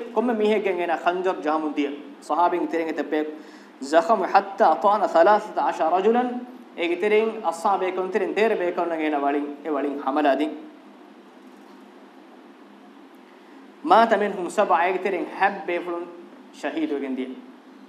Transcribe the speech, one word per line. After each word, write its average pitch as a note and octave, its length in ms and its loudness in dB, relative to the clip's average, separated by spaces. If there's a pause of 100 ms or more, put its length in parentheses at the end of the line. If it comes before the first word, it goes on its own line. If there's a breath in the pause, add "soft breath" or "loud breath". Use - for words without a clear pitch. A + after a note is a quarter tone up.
(140)
کم A#3 240 0
میہے G#3 280 0
گنگینا F3 380 -2
خنجر F3+ 280 0 (120)
جامن D3+ 340 0
دیا۔ C#3+ 120 0 (320)
صحابین E3+ 500 0
تیریں E3 160 -2
گے D#3 40 -4
تپے D3+ 320 -2 (580 loud breath)
زخم E3+ 420 2 (100)
حتی G3 300 2 (180)
طعن G#3 200 4 (100)
ثلاثة E3+ 580 4
عشر E3 240 0
رجلا۔ A3 280 4 (540)
ایک F3 260 -2
تیریں G#3+ 240 4 (180)
اصحاب F#3 380 0
ایک F#3 160 -2
ان F#3 140 -2
تیریں F#3+ 160 0
دیر G#3 280 2
بے F3 160 -2
کون F3 180 -2
نگینا D#3 280 -2
والین، C#3+ 460 -2
اے D#3+ 60 -6
والین C#3+ 380 -4
حملہ D3+ 320 2
دی۔ D3+ 60 -2 (3500)
مات A3 300 6
منهم F#3 360 0
سبع، G3 280 2
ایک F3+ 260 0
تیریں F3 220 -2 (140)
حب G3 120 2 (140)
بے F3 200 -4
فلن F3 180 -8 (500)
شہید D3 380 -4
ہو C#3+ 100 -2
گن C3 160 -6
دیا۔ B2+ 260 -8 (440)